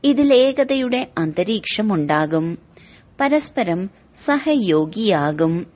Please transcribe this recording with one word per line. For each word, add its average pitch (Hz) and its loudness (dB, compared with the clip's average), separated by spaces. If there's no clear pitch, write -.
ഇതിൽ 285 4
ഏകതയുടെ 262 2
അന്തരീക്ഷമുണ്ടാകും. 160 -2
പരസ്പരം 240 -2
സഹയോഗിയാകും. 170 0